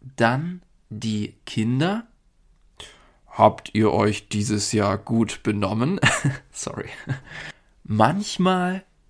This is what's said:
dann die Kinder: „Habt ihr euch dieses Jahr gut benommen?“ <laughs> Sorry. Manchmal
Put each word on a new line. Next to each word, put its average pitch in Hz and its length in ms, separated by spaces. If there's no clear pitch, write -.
dann 135 600
die 107 480
Kinder: 143 640
„Habt - 460
ihr 107 180
euch 104 360
dieses 104 440
Jahr 101 260
gut 110 440
benommen?“ 110 580
<laughs> - 240
Sorry. - 380
Manchmal 180 1000